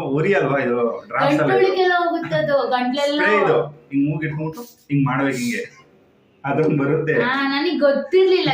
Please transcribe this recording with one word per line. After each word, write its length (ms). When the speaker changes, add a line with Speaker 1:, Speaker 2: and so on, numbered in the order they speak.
Speaker 1:
ಉರಿ 180
ಅಲ್ವಾ 240
ಇದು, 180
ಡ್ರಾಪ್ಸ್ 200
ಅಲ್ಲ 80
ಇದು. 140
Speaker 2:
ಗಂಟ್ಲೊಳಗೆಲ್ಲ 500
ಹೋಗುತ್ತೆ 440
ಅದು, 160
ಗಂಟ್ಲೆಲ್ಲ. 480
Speaker 1:
ಸ್ಪ್ರೇ 220
ಇದು, 220
ಹಿಂಗ್ 440
ಮೂಗ್ 140
ಇಟ್ಕೊಂಡ್ಬಿಟ್ಟು 380
ಹಿಂಗ್ 160
ಮಾಡ್ಬೇಕು 320
ಹಿಂಗೆ, 260
ಅದೊಂದ್ 340
ಬರುತ್ತೆ. 360
Speaker 2:
ಹಾ, 100
ನನಗ್ 260
ಗೊತ್ತಿರ್ಲಿಲ್ಲ 720